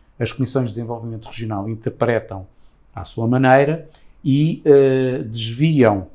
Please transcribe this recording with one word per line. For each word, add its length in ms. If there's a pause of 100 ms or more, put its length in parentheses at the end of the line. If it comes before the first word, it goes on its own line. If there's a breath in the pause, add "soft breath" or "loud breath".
(200)
As 120
Comissões 340
de 100
Desenvolvimento 520
Regional 420
interpretam 760 (480)
à 100
sua 240
maneira 600 (340 soft breath)
e, 420
eh, 600
desviam, 880